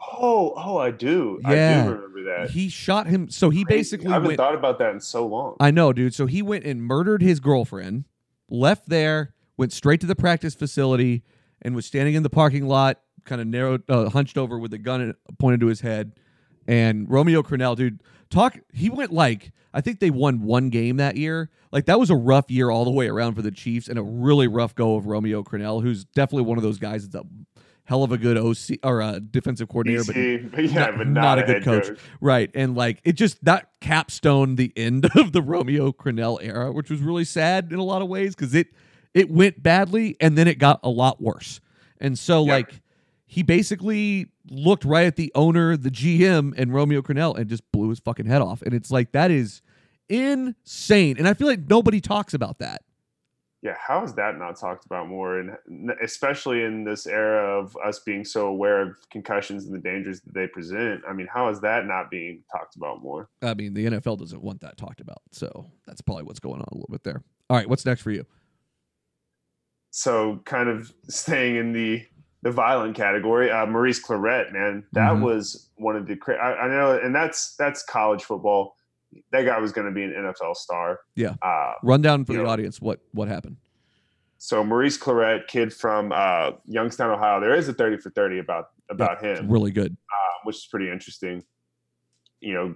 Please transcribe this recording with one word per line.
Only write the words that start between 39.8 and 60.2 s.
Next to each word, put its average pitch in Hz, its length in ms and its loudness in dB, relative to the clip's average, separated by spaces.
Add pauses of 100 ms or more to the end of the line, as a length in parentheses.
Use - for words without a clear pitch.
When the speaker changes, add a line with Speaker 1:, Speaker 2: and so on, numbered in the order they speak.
Speaker 2:
and 156 180 6
then 165 120 8
it 135 100 2
got 143 240 6
a 127 60 -2
lot 123 320 2
worse. - 380 -6 (400)
And 135 200 -2
so, 160 260 4
Speaker 1:
Yep. 143 80 2
Speaker 2:
like, 131 280 -2 (440)
he - 180 -4
basically 202 840 0 (220)
looked 147 360 2
right 160 220 4
at 165 100 0
the 160 180 -4
owner, 165 400 4
the 135 160 -2
G 165 340 4
M, 156 300 4
and 123 180 0
Romeo 143 280 2
Crennel 147 360 -2
and 110 120 -4
just 113 220 -8
blew 107 180 0
his 113 100 -4
fucking 113 280 -6
head 135 140 4
off. 104 200 -4
And 123 120 -4
it's 117 180 -4
like, 127 220 0
that 165 180 4
is 123 300 -2 (460)
insane. 233 1080 2
And 156 100 2
I 202 60 4
feel 277 140 0
like 190 220 0
nobody 214 300 6
talks 208 340 -4
about 123 260 -6
that. - 240 -10 (800)
Speaker 1:
Yeah, 98 120 -8 (100)
how 165 180 -2
is 147 100 -12
that 104 240 -4
not 87 200 -12
talked 90 280 -10
about 87 240 -10
more? 92 300 -6
And 90 180 -12 (120)
n-, 117 320 -10
especially 127 640 -4
in 110 220 -6
this 107 220 -8
era 104 520 -2
of 98 240 -10
us 101 160 -6
being 104 240 -8
so 104 240 -4
aware 98 340 0
of 92 140 -8 (140)
concussions 101 560 -6
and 101 80 -14
the 92 60 -10
dangers 92 420 -8